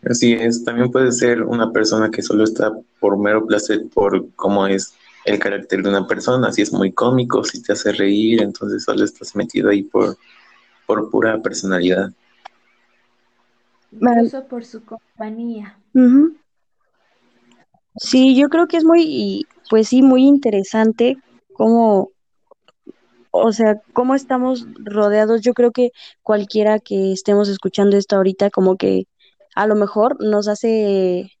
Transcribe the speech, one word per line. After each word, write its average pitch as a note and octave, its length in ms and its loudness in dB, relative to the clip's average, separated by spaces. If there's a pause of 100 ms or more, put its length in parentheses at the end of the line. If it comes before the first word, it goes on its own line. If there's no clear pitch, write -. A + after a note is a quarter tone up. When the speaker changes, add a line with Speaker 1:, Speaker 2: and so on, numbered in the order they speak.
Speaker 1:
Así A#2+ 240 2
es, A#2 300 -2
también A#2+ 280 -2
puede B2+ 200 2
ser A#2 320 0
una A2+ 280 -4
persona A2 400 0
que - 100 -8
solo G#2+ 220 0
está A2 280 -2 (280)
por G2+ 180 0
mero G#2 280 0
placer, G#2 380 -2 (100)
por - 420 -2
cómo G2+ 320 -2
es G2 260 -4 (320)
el G#2 140 -2
carácter G2+ 440 -4
de G2+ 60 0
una G2 180 -2
persona, B2 440 -2
si - 100 -2
es - 100 -2
muy G2 220 -2
cómico, B2 500 0
si - 180 -10
te - 120 -4
hace G#2 180 -4
reír, G#2 500 0
entonces G2+ 420 -6
solo G#2 200 -2
estás - 320 -8
metido G2 340 -4
ahí G2+ 140 0
por, G2+ 340 -4 (680)
por G#2+ 240 -2
pura A2 300 0
personalidad. F#2+ 720 -2 (1900)
Speaker 2:
Mal- A#3 320 2
Speaker 3:
Incluso C4+ 160 -14
por A#3+ 180 -12
su A3 200 -20
compañía. A3 920 -14 (160)
Speaker 2:
Ujú. C4 440 6 (1600)
Sí, C4 400 4
yo C#4 140 4
creo E4 180 2
que E4+ 100 -2
es D#4+ 80 2
muy, E4 200 6
y, B3 400 -4 (240)
pues A3 200 2
sí, B3+ 120 4
muy C4 240 6
interesante A3+ 920 2 (360)
cómo, A3+ 580 2 (1200)
o G3+ 200 2
sea, G#3+ 300 0 (120)
cómo B3+ 220 0
estamos B3+ 520 -4 (160)
rodeados. G#3+ 580 0
Yo A#3+ 120 0
creo A#3+ 180 2
que B3 200 -2 (320)
cualquiera G#3+ 560 0
que F#3+ 340 -2
estemos G3+ 360 0
escuchando G3+ 480 0
esto G3+ 180 -2
ahorita, F#3+ 340 0
como F#3+ 280 0
que F#3+ 280 -2 (500)
a G#3 120 0
lo G#3+ 80 2
mejor G#3+ 480 0
nos G#3 240 0
hace G3 920 -2